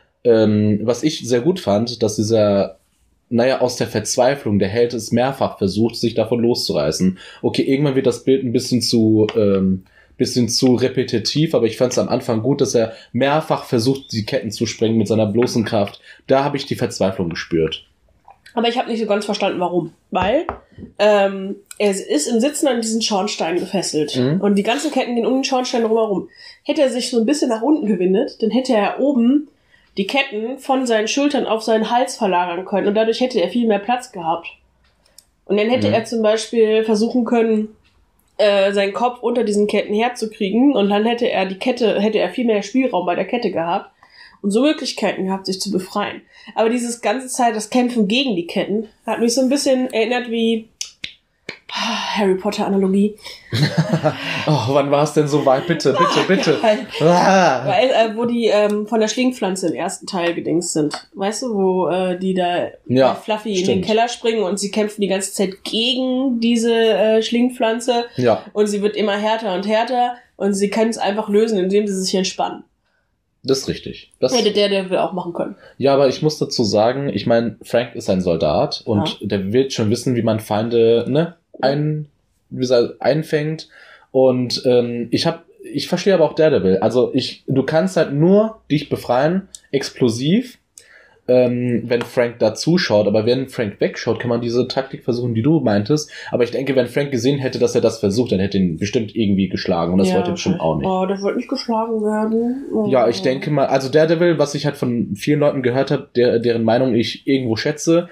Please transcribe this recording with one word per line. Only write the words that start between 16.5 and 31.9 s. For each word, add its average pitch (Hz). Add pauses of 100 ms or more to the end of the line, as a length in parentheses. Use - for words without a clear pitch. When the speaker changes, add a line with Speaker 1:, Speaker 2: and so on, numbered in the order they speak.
Speaker 1:
ich -
die -
Verzweiflung 98
gespürt. - (680)
Speaker 2:
Aber 233
ich 240
habe 240
nicht 226
so 220
ganz 202
verstanden, 196
warum. 175 (180)
Weil, 214 (540)
ähm, 196 (240)
er 208
ist 233
im 233
Sitzen 294
an 240
diesen 220
Schornstein 190
gefesselt. 160
Speaker 1:
Mhm. 139
Speaker 2:
Und 202
die 202
ganzen 285
Ketten 240
gehen 226
um 240
den 262
Schornstein 254
drumherum. 220 (360)
Hätte 294
er 262
sich 240
so 240
ein 220
bisschen 294
nach 220
unten 285
gewindet, 196
dann 220
hätte 254
er 202
oben 269 (520)
die 196
Ketten 262
von 269
seinen 220
Schultern 277
auf 220
seinen 220